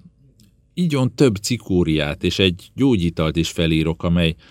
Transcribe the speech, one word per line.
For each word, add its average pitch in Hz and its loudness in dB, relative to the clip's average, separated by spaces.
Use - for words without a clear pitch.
Igyon 147 -2
több 123 2
cikóriát, 80 -2
és 90 -2
egy 92 0
gyógyitalt 85 0
is 80 0
felírok, 80 -2
amely 85 0